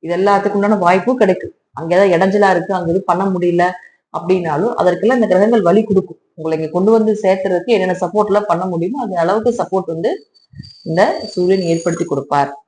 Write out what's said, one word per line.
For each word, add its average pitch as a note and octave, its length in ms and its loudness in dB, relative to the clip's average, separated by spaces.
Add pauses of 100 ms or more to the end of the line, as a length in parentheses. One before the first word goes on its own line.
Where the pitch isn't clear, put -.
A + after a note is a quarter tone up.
இது E3 120 -4
எல்லாத்துக்கு G3+ 440 0
உண்டான G3+ 260 2
வாய்ப்பும் F#3+ 360 2
கிடைக்கும். F#3 320 0 (240)
அங்க E3 160 -4
ஏதாவது F#3+ 220 4
இடைஞ்சலா F#3+ 380 2
இருக்கு, E3+ 200 -2
அங்க F3 180 -4
இது F#3 80 0 (100)
பண்ண F3+ 160 0
முடியல F3 380 0 (500)
அப்படின்னாலும், E3+ 680 -2
அதற்கெல்லாம் F#3 400 2
இந்த G#3 100 2
கிரகங்கள் G3+ 380 4
வழி G3 160 4
கொடுக்கும். - 360 -2 (140)
உங்களை D#3+ 220 -4
இங்க D#3 180 -4
கொண்டு F#3 220 2
வந்து A3 160 2 (100)
சேர்த்துறதுக்கு F#3+ 540 0
என்னென்ன F#3 260 0
சப்போர்ட் G#3 300 0
எல்லாம் G#3 180 0
பண்ண F3 160 0
முடியுமோ, F#3 380 -4
அந்த F#3+ 180 -6
அளவுக்கு G#3+ 380 0
சப்போர்ட் F3+ 340 -4
வந்து F#3 180 -4 (760)
இந்த E3+ 140 2 (300)
சூரியன் F#3 380 0
ஏற்படுத்தி E3 360 -2
கொடுப்பார். C#3 440 -2 (180)